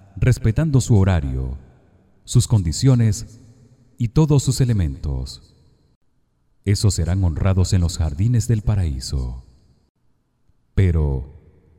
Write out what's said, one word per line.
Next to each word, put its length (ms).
respetando 640
su 160
horario, 600
sus 240
condiciones 960
y 100
todos 340
sus 200
elementos. 920
Esos 300
serán 320
honrados 480
en 80
los 160
jardines 500
del 140
paraíso. 840
Pero, 680